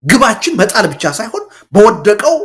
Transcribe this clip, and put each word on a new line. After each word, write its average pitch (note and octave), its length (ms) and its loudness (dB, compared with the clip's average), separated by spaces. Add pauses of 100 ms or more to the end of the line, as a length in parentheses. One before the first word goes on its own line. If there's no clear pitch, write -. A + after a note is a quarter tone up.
ግባችን A#3 520 0
መጣል F#3 320 0
ብቻ C#3+ 240 -8
ሳይሆን A3+ 320 -10 (280)
በወደቀው G#3 720 2